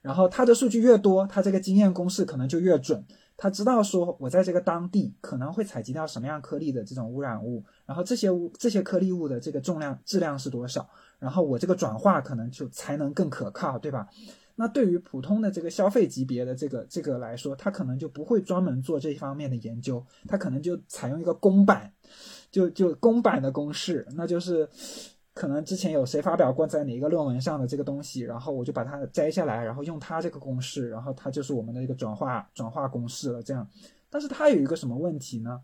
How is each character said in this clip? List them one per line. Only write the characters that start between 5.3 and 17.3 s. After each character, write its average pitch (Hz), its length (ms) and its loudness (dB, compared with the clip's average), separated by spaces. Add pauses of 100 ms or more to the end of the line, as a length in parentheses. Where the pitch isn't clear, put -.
能 135 140 -4
会 214 120 -2
采 127 180 -6
集 117 100 -10
到 156 140 -4
什 - 160 -8
么 131 60 -6
样 151 120 -6
颗 143 200 -8
粒 151 120 -2
的 120 120 -4
这 101 100 -12
种 120 160 -6
污 131 120 -6
染 110 220 -4
物， 117 200 -6 (240)
然 160 100 -8
后 180 60 -2
这 240 120 0
些 208 140 2
污-， 175 300 0
这 240 100 0
些 196 140 2
颗 190 160 0
粒 185 120 2
物 170 160 -2
的 123 120 -4
这 151 120 -8
个 160 80 -4
重 170 200 -4
量， 139 260 -6
质 196 140 0
量 147 180 -2
是 131 100 -8
多 123 200 -6
少， - 200 -6 (300)
然 131 140 -8
后 180 100 2
我 135 160 2
这 - 80 0
个 180 100 2
转 117 220 -2
化 180 240 4
可 131 140 -8
能 117 160 -6
就 131 180 -10
才 - 280 -8
能 147 140 -2
更 175 200 0
可 123 180 -6
靠， 135 300 -4
对 151 100 -6
吧？ 113 180 -6 (460)
那 233 140 -2
对 233 240 4
于 175 80 2
普 135 200 -10
通 202 220 0
的 208 80 2
这 185 100 -4
个 165 120 -6
消 196 180 4
费 202 180 4
级 131 160 -4
别 123 220 -2
的 127 80 -6
这 135 160 -6
个， 117 180 -8
这 170 140 -6
个 139 160 -4
来 117 180 -8